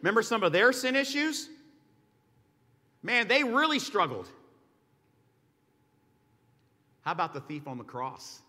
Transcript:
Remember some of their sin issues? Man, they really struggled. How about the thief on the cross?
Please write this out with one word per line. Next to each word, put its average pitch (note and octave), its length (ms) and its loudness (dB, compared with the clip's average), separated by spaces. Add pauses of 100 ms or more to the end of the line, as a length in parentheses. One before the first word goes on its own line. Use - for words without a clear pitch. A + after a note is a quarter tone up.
Remember G#3 200 2
some G#3+ 220 -2
of E3 100 4
their A3 180 6
sin B3+ 240 -2
issues? C#4+ 540 -2 (1500)
Man, A3+ 240 0
they C#4 160 4
really C#4 360 2
struggled. C3 500 -2 (2750)
How D3+ 100 -4
about E3 220 -4
the C#3 80 -8
thief D3 260 -12
on B2+ 120 -10
the A#2+ 40 -14
cross? - 640 -12